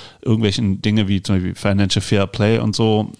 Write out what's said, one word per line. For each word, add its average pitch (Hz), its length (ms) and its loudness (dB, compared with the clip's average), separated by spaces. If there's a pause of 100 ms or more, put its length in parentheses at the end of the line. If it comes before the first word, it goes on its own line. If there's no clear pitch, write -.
(200)
irgendwelchen 107 640 0
Dinge 107 260 2
wie 98 140 0
zum 98 140 0
Beispiel 92 180 -2
Financial 101 480 0
Fair 98 240 0
Play 110 320 0
und 110 180 -2
so, 110 440 2